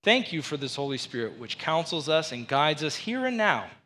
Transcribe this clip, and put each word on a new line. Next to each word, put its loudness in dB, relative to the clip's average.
Thank 4
you -2
for -4
this -6
Holy -4
Spirit, -6
which -10
counsels 0
us 2
and -8
guides 4
us -2
here -2
and -2
now 2